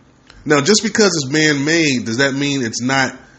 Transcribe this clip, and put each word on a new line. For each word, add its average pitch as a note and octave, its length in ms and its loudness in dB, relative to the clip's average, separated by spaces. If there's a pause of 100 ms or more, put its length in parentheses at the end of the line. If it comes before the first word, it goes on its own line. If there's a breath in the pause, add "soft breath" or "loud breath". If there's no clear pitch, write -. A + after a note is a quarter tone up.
(460 loud breath)
Now, D3 160 2
just G3 200 2
because G#3 340 2
it's C3+ 160 -6
man-made, D3+ 760 0
does A2+ 120 -4
that C#3 160 0
mean C#3 300 -2
it's A2+ 180 -6
not, C3 340 0 (240 loud breath)